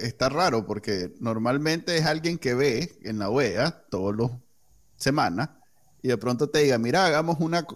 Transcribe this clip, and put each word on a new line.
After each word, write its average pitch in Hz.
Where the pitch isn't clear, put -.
está 127
raro 139
porque 98
normalmente 143
es 156
alguien 160
que 123
ve 135
en 107
la 101
oea 123
todos 101
los 117
semanas 131
y 123
de 120
pronto 123
te 151
diga, 135
"Mira, 123
hagamos 160
una, 165